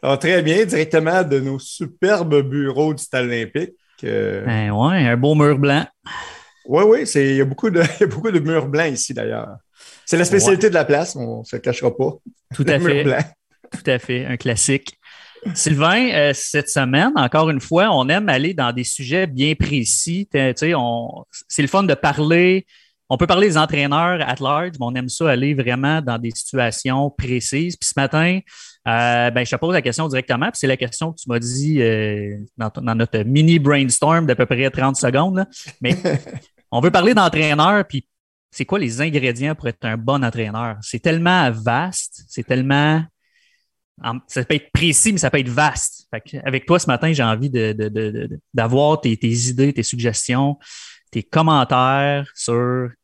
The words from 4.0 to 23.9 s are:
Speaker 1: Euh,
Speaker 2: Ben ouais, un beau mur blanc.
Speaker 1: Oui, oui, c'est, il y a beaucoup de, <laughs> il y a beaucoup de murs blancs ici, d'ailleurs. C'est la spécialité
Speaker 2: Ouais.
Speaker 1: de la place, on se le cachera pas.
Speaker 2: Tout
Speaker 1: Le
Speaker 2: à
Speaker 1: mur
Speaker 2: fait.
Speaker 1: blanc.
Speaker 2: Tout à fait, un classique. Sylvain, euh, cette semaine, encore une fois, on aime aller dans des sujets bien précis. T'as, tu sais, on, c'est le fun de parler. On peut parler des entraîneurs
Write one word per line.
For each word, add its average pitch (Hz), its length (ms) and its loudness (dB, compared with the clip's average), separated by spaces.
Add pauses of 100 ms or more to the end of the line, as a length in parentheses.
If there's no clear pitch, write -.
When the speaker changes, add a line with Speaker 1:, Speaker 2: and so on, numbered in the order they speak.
Speaker 1:
Euh, 104 420 -4
Speaker 2:
Ben 110 260 -2
ouais, 135 360 2
un 120 100 2
beau 143 180 2
mur 147 240 4
blanc. 143 260 2 (800)
Speaker 1:
Oui, 151 200 2
oui, 226 220 4
c'est, 139 220 2
il 135 80 2
y 139 40 4
a 135 40 4
beaucoup 135 240 -2
de, 175 120 2 (100)
<laughs> - 80 -12
il - 20 6
y - 20 6
a 196 40 4
beaucoup 156 240 -4
de 175 80 4
murs 151 280 0
blancs 151 240 0
ici, 127 220 -6
d'ailleurs. 113 440 -8 (480)
C'est 165 120 0
la 175 80 4
spécialité 190 400 4
Speaker 2:
Ouais. 214 60 8
Speaker 1:
de - 40 -4
la 151 100 4
place, 147 300 0
on 117 280 -10
se - 120 -12
le 117 60 -8
cachera 123 340 -2
pas. 131 160 -2 (420)
Speaker 2:
Tout 143 120 -2
Speaker 1:
Le 147 80 2
Speaker 2:
à 139 60 4
Speaker 1:
mur 175 100 2
Speaker 2:
fait. 143 140 2
Speaker 1:
blanc. 131 160 2 (520)
Speaker 2:
Tout - 180 -6
à 127 100 2
fait, 123 260 -6
un 127 120 -6
classique. 131 600 -2 (560)
Sylvain, 170 600 2
euh, 147 200 2
cette - 360 -4
semaine, 143 460 2
encore 156 340 2
une 143 120 0
fois, 185 300 2
on 131 180 2
aime 196 200 0
aller 147 240 0
dans 131 180 -2
des 123 120 -4
sujets 151 440 -2
bien 143 280 0
précis. 151 760 -2
T'as, 135 220 2
tu 151 140 -2
sais, 170 80 2
on, 120 500 -4 (220)
c'est - 140 -2
le 143 60 2
fun 196 160 2
de 185 100 2
parler. 165 720 2 (440)
On 131 80 0
peut 170 100 2
parler 185 200 4
des 165 100 2
entraîneurs 156 640 2